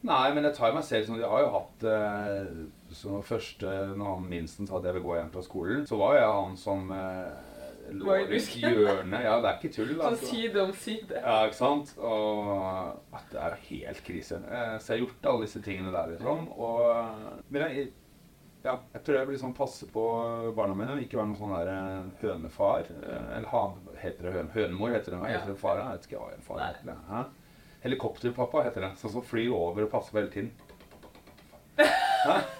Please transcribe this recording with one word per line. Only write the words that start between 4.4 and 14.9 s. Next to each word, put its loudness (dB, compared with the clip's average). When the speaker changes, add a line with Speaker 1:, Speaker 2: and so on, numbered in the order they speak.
Speaker 1:
sa -2
at -4
jeg 0
vil -2
gå -2
hjem -2
fra -8
skolen, -2
så -2
var 6
jeg 8
han 2
som, -2
eh, -4
lå -6
Speaker 2:
Var 6
i 2
Speaker 1:
i 0
Speaker 2:
busken. -2
Speaker 1:
hjørnet. 4
Ja, 6
det 0
er 0
ikke -6
tull, -2
Speaker 2:
Sånn 2
Speaker 1:
altså. -2
Speaker 2:
side 0
om 4
side. -6
Speaker 1:
Ja, 6
ikke 0
sant? 2
Og 0
at -14
det -6
er -2
jo -8
helt -10
krise. -8
Eh, -4
så -14
jeg 0